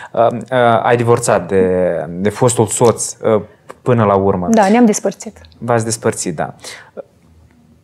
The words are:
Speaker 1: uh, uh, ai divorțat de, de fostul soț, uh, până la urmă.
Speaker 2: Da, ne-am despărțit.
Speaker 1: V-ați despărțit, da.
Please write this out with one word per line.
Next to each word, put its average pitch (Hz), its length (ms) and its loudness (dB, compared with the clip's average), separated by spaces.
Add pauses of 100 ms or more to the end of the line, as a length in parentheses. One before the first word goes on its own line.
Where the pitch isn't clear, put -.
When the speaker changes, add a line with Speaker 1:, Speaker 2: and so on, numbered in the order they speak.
(120)
Speaker 1:
uh, 117 200 2
uh, 117 520 0
ai 120 120 0
divorțat 117 520 0
de, 92 480 0 (140)
de 92 200 -4
fostul 117 360 0
soț, - 560 0
uh, 107 200 0 (400)
până 120 220 2
la 101 120 4
urmă. 95 340 0
Speaker 2:
Da, 220 200 4
ne-am 240 160 4
despărțit. - 560 -4 (160)
Speaker 1:
V-ați 117 260 0
despărțit, 107 520 -4
da. 76 180 -8 (1300)